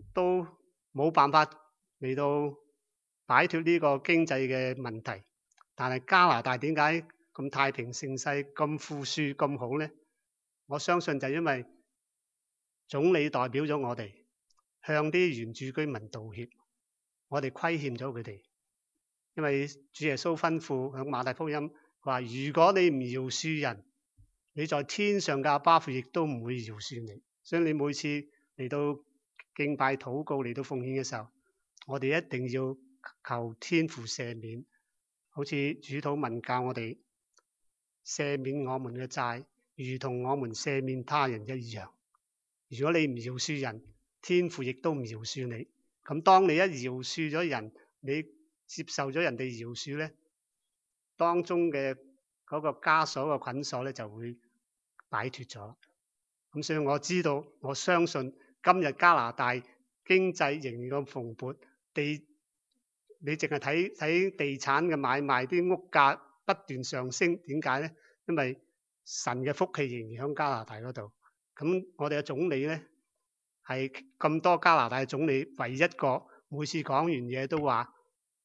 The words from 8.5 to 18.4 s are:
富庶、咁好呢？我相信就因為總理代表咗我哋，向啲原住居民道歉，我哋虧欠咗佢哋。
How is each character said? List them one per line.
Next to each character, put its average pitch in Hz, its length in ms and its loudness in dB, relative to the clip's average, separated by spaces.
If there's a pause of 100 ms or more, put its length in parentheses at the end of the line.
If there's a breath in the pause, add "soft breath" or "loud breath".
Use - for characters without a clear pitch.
富 143 260 -8
庶、 151 180 -2
咁 139 360 0
好 127 200 -2
呢？ 151 120 -4 (760)
我 143 120 -4
相 175 220 2
信 143 200 0
就 131 80 -2
因 160 160 0
為 131 220 0 (1200)
總 156 240 2
理 151 160 4
代 127 200 0
表 139 160 -2
咗 151 140 0
我 123 180 -2
哋， 104 160 -10 (720)
向 151 260 2
啲 175 260 2
原 113 140 -6
住 131 180 -10
居 151 160 -2
民 110 220 -8
道 110 240 -12
歉， 117 160 -12 (800)
我 143 140 -2
哋 135 80 -4
虧 165 280 -2
欠 135 180 -4
咗 131 160 -8
佢 117 100 -10
哋。 107 180 -14 (920)